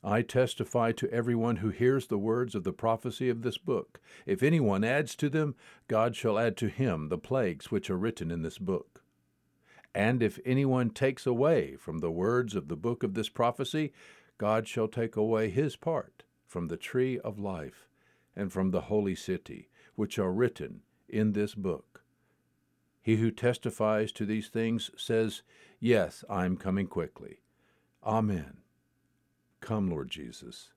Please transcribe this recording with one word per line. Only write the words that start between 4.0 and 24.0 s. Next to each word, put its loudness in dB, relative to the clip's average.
If 0
anyone 4
adds 0
to 0
them, 0
God 2
shall 2
add 2
to 0
him 0
the -2
plagues -2
which -2
are 0
written -2
in -4
this -6
book. -4
And 4
if 2
anyone 2
takes 0
away 2
from -8
the 0
words 2
of -2
the -4
book -2
of -2
this -2
prophecy, -2
God 2
shall -2
take -4
away 2
his 0
part -6
from -6
the -4
tree 0
of -8
life -8
and -4
from 2
the 2
holy 0
city, -8
which -2
are 2
written -2
in 2
this -2
book. -6
He 4
who 2
testifies 0